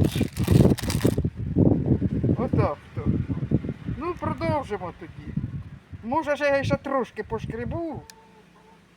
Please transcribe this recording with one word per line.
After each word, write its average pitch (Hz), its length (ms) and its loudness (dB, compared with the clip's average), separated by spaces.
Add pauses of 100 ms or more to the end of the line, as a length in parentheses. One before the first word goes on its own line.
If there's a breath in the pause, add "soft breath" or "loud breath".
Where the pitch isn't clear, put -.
(2250)
Отак 214 400 0 (180)
то. 151 100 -6 (920)
Ну, 330 220 -4
продовжимо 277 800 -4
тоді. - 340 -14 (680)
Може, 277 320 -2
ж 294 80 -2
я 277 200 4
ще 285 120 0
трошки 262 480 -2
пошкребу. 240 760 -6 (960)